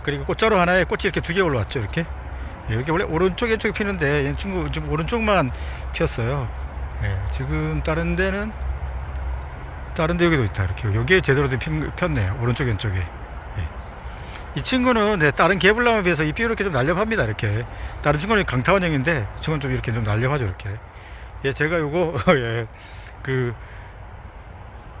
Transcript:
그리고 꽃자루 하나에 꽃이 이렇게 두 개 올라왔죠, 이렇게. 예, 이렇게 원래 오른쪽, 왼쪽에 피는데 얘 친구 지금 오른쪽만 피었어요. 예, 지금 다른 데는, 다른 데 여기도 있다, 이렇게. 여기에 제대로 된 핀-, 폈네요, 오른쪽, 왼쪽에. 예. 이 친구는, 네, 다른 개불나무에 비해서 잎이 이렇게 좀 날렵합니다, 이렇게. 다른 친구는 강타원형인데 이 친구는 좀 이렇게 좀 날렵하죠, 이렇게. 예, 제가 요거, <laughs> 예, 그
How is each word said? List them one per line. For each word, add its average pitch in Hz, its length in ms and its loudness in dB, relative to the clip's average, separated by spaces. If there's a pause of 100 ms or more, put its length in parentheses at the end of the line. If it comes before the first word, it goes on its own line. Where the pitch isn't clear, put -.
그리고 143 220 -2
꽃자루 214 320 4
하나에 180 260 6
꽃이 - 220 0
이렇게 160 160 0
두 165 120 -4
개 190 60 2
올라왔죠, 127 400 2
이렇게. 160 260 -2 (640)
예, 110 40 0
이렇게 131 180 0
원래 170 140 2
오른쪽, 185 440 2
왼쪽에 220 240 2
피는데 151 520 2
얘 143 100 -2
친구 180 360 -2
지금 151 200 -4
오른쪽만 165 600 2 (420)
피었어요. 127 560 0 (540)
예, 101 140 -2 (140)
지금 156 520 -2
다른 165 340 0
데는, 196 340 0 (1400)
다른 170 220 2
데 170 80 6
여기도 156 180 6
있다, 101 220 0
이렇게. 98 280 -2
여기에 127 280 4
제대로 139 280 4
된 127 100 0
핀-, 156 360 -2
폈네요, 131 460 0
오른쪽, 120 240 0
왼쪽에. 101 320 0
예. - 720 -8 (880)
이 139 80 -4
친구는, 226 560 4
네, 147 120 6
다른 180 280 6
개불나무에 220 440 6
비해서 165 200 4
잎이 156 220 0
이렇게 226 200 0
좀 185 80 0
날렵합니다, 175 500 2
이렇게. 110 420 0 (360)
다른 147 180 2
친구는 196 260 2
강타원형인데 151 840 2 (100)
이 - 40 -10
친구는 151 200 -2
좀 135 100 -2
이렇게 120 220 -2
좀 113 100 0
날렵하죠, 123 400 2
이렇게. 98 260 -4 (760)
예, 139 80 0
제가 160 260 0
요거, 160 360 0 (120)
<laughs> 175 80 8
예, 117 320 0 (560)
그 127 300 -2 (1500)